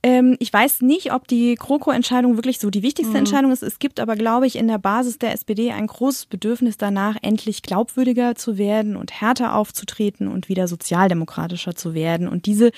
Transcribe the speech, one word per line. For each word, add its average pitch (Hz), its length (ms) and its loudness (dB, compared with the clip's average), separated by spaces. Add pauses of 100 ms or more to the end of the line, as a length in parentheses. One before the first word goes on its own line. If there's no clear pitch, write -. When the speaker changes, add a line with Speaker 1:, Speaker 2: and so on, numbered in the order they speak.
Speaker 1:
Ähm, 254 360 6
ich 233 120 -4
weiß 233 300 2
nicht, 285 320 2
ob 254 140 -4
die 240 260 2
kroko-Entscheidung 247 800 0
wirklich 254 220 -2
so 208 140 -2
die 196 100 -2
wichtigste 247 300 -2
Speaker 2:
Mhm. - 80 0
Speaker 1:
Entscheidung 269 320 4
ist. 254 100 0
Es - 160 -8
gibt - 220 -4
aber, 226 160 -2
glaube 226 320 2
ich, - 80 -2
in 226 120 0
der 220 120 0
Basis 226 400 -2
der 233 120 -2
S - 140 -6
P 214 80 -4
D 226 180 0
ein 208 140 -6
großes 262 400 -2
Bedürfnis 220 520 -2
danach, 202 440 -2
endlich 208 400 -2
glaubwürdiger 240 720 0
zu 220 240 -4
werden 208 380 0
und - 260 -10
härter 240 320 0
aufzutreten 202 760 -2
und - 220 -6
wieder 185 180 0
sozialdemokratischer 170 1080 -2
zu 165 180 -8
werden. 165 340 -2
Und 175 200 -4
diese 220 300 6